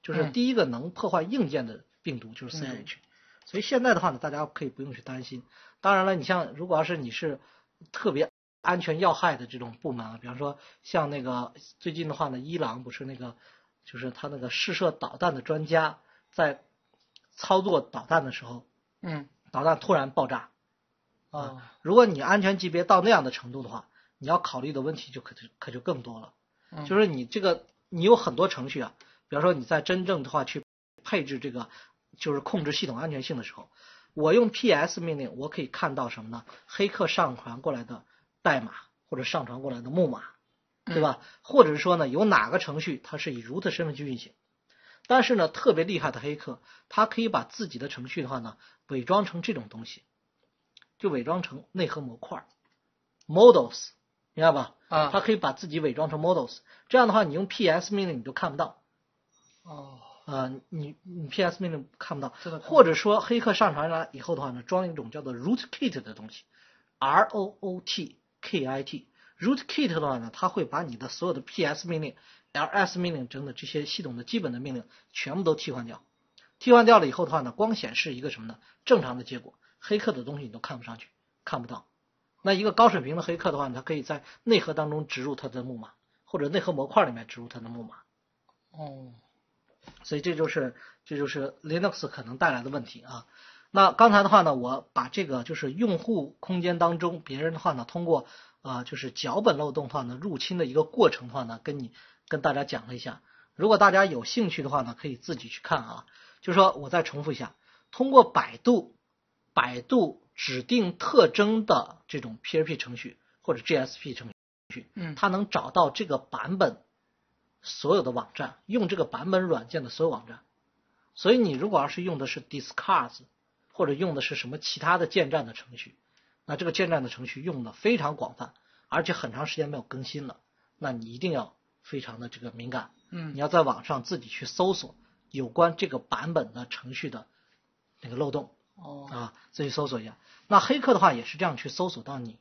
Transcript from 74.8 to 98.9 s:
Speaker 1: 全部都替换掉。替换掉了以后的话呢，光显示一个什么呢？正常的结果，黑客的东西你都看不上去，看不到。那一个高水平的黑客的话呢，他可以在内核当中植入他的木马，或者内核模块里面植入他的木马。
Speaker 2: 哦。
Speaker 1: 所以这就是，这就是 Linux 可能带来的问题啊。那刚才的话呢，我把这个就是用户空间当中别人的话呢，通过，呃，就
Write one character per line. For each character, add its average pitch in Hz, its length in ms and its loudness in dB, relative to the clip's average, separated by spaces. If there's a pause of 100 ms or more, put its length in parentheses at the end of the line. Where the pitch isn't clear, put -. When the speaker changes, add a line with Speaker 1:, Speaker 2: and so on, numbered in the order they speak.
Speaker 1:
全 - 240 -6
部 190 80 -2
都 165 100 4
替 151 180 -6
换 123 140 -8
掉。 - 160 -16 (560)
替 247 160 8
换 233 100 12
掉 226 140 10
了 165 80 6
以 131 40 0
后 170 140 -2
的 139 60 -4
话 156 100 0
呢， 123 100 -6
光 220 240 0
显 120 200 -8
示 - 200 -2
一 123 60 -10
个 139 100 -6
什 113 120 -12
么 113 60 -12
呢？ 113 100 -16 (260)
正 233 160 6
常 127 160 -4
的 123 80 -10
结 123 140 -10
果， - 160 -18 (260)
黑 208 180 -2
客 208 140 0
的 123 120 -8
东 143 160 -10
西 143 40 -12
你 113 60 -14
都 113 80 -16
看 131 180 -10
不 120 80 -16
上 117 140 -14
去， - 100 -20 (360)
看 131 180 -6
不 117 60 -14
到。 - 180 -14 (560)
那 190 100 2
一 190 100 2
个 208 100 2
高 226 180 10
水 185 100 0
平 135 160 -6
的 170 60 -4
黑 170 160 -4
客 180 120 0
的 143 60 -4
话 139 120 -4
呢， 123 80 -8
他 131 40 -10
可 156 140 -6
以 147 80 -4
在 143 220 -8 (200)
内 220 160 6
核 156 140 -6
当 151 160 -2
中 151 160 -4
植 127 160 -8
入 139 140 -4
他 135 120 -10
的 127 140 -8
木 123 160 -10
马， 110 140 -18 (340)
或 - 120 -4
者 143 120 0
内 180 100 0
核 180 120 -2
模 139 140 -2
块 190 200 6
里 127 60 -6
面 113 140 -12
植 - 140 -16
入 120 80 -14
他 120 120 -14
的 113 100 -14
木 117 120 -12
马。 - 140 -16 (760)
Speaker 2:
哦。 135 420 -14 (880)
Speaker 1:
所 151 160 -4
以 - 20 -2
这 175 140 -2
就 156 140 2
是， 135 260 -2 (320)
这 151 100 -8
就 143 100 0
是 139 360 -6
Linux 165 460 -2
可 - 140 -12
能 117 140 -12
带 160 140 4
来 123 120 -4
的 127 60 -8
问 135 160 -6
题 117 160 -18
啊。 120 260 -18 (440)
那 196 220 8
刚 226 180 10
才 202 120 8
的 196 60 4
话 196 140 10
呢， 156 120 4
我 127 380 -4
把 127 160 -2
这 196 160 -4
个 131 200 -4
就 190 100 -8
是 139 180 -6
用 190 260 0
户 160 420 -4
空 185 200 -4
间 175 180 0
当 170 200 2
中 170 240 -4
别 135 180 -8
人 165 140 -2
的 156 40 -8
话 165 140 -2
呢， 123 160 -8
通 175 160 -6
过， 156 220 2 (340)
呃， 127 240 -8
就 135 140 -12